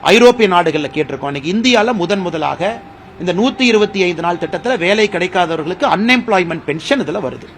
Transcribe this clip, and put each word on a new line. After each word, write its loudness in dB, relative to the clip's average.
ஐரோப்பிய 6
நாடுகள்ல 2
கேட்டிருக்கோம். -4
இன்னைக்கு -4
இந்தியால 2
முதன் -2
முதலாக -4
இந்த -2
நூத்தி 0
இருபத்தி 2
ஐந்து -2
நாள் -2
திட்டத்துல -4
வேலை 2
கிடைக்காதவர்களுக்கு -2
அன்எம்ப்ளாய்மெண்ட் 0
பென்ஷன் -2
இதுல -4
வருது. -8